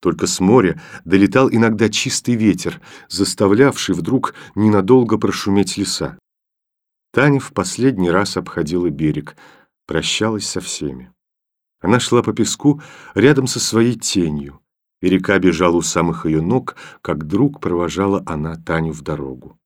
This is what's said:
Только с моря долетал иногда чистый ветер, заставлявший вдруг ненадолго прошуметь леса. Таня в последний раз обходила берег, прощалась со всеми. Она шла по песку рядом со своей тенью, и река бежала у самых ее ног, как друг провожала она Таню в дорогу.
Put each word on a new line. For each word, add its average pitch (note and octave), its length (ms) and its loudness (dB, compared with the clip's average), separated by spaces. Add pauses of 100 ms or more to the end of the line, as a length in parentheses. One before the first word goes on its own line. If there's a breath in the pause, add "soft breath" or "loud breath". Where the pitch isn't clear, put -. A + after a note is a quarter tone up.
Только E2+ 260 -2
с - 140 -4
моря F#2+ 400 4 (240 loud breath)
долетал G2 460 4
иногда A2 380 2
чистый - 460 -4
ветер, G2 460 -2 (280 loud breath)
заставлявший G2+ 840 2
вдруг G#2 400 -4 (200 loud breath)
ненадолго G#2+ 640 4
прошуметь G2 580 -2
леса. E2+ 420 -6 (920)
Таня C#3 260 2
в - 140 -10
последний G2 580 0
раз F#2+ 260 0
обходила F2 540 -4
берег, D2+ 460 -4 (500 soft breath)
прощалась G#2 640 -2
со F#2 120 -6
всеми. C2 520 -10 (680)
Она A2+ 200 2
шла A#2+ 220 2
по A2 100 -2
песку C#3+ 480 0 (340 loud breath)
рядом C3+ 320 4
со A#2 140 -4
своей A2+ 380 0
тенью, D2+ 600 -4 (400)
и F2+ 80 0
река F#2+ 300 2
бежала F2 380 4
у E2+ 60 2
самых E2 440 -2
ее D#2 160 0
ног, A#2 340 -2 (240 loud breath)
как D#2 260 -6
друг A#2+ 340 0
провожала F2+ 640 -2
она D#2+ 300 -6
Таню E2 360 -4
в D#2 100 -14
дорогу. C#2 640 -10